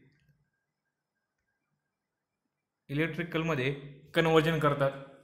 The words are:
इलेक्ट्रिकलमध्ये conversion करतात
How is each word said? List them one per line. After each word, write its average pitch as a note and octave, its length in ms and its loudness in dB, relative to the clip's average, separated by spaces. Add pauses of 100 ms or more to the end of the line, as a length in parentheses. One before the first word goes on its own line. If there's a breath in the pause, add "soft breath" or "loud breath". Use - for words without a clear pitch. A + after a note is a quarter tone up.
(3000)
इलेक्ट्रिकलमध्ये D#3+ 840 -2 (420)
conversion D#3+ 460 4
करतात C#3 320 2 (320)